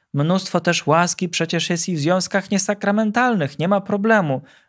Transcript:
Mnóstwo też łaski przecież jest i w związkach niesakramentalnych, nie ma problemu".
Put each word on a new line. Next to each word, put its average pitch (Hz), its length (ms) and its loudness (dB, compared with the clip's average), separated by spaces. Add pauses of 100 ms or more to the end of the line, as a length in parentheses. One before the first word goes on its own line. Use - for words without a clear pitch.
(140)
Mnóstwo 175 460 0
też 170 260 -2
łaski 170 420 2
przecież 165 420 -4
jest 170 180 -2
i 175 80 -2
w - 20 -2
związkach 185 520 0
niesakramentalnych, 208 1080 0
nie 170 100 -2
ma 202 120 2
problemu". 202 640 0 (260)